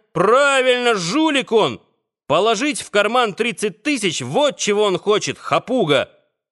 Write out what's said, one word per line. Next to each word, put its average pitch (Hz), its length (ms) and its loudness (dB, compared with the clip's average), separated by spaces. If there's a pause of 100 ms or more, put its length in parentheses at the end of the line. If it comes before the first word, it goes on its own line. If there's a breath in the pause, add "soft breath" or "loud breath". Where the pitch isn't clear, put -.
(120)
правильно, 247 840 2
жулик 262 560 -2
он! 165 280 0 (460)
Положить 214 560 0
в - 80 -14
карман 214 460 0
тридцать 214 480 -6
тысяч — 214 400 -4
вот 220 340 -2
чего 208 240 -2
он 196 160 0
хочет, 185 400 -2
хапуга!" 160 720 0 (420)